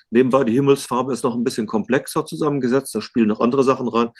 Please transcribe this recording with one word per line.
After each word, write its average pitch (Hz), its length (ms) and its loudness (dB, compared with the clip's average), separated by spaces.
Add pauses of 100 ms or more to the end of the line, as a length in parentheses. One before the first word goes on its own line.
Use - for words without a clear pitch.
(100)
Nebenbei, 127 320 4
die 117 100 0
Himmelsfarbe 135 600 0
ist 120 100 -6
noch 117 140 -2
ein 120 80 -2
bisschen 120 240 -4
komplexer 131 580 -2
zusammengesetzt, 139 640 -2
da 107 80 -4
spielen 113 280 0
noch 107 120 -2
andere 127 220 2
Sachen 127 240 2
rein, 117 340 0